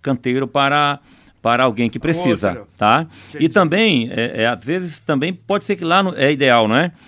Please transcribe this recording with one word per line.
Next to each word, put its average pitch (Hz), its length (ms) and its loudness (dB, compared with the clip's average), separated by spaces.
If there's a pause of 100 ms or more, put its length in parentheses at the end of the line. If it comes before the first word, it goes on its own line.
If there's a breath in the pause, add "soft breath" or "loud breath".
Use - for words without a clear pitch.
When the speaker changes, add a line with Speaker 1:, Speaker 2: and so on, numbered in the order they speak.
Speaker 1:
canteiro 131 460 -2
para, 143 540 0 (420 soft breath)
para 120 220 2
alguém 117 260 0
que - 80 -8
precisa, 160 520 -2
Speaker 2:
Outro. 101 180 -10 (100)
Speaker 1:
tá? 139 300 2 (220 loud breath)
Speaker 2:
Entendi. 147 160 -2
Speaker 1:
E - 20 0
também, 170 640 2
é, 113 300 -4
é, 117 40 2
às 117 160 -4
vezes 170 380 -6
também 156 340 -2
pode 202 300 -4
ser 202 100 -4
que 175 100 -8
lá 180 200 2
no, 185 120 -4
é 139 140 2
ideal, 127 380 4
não 113 80 2
é? 165 160 0 (160)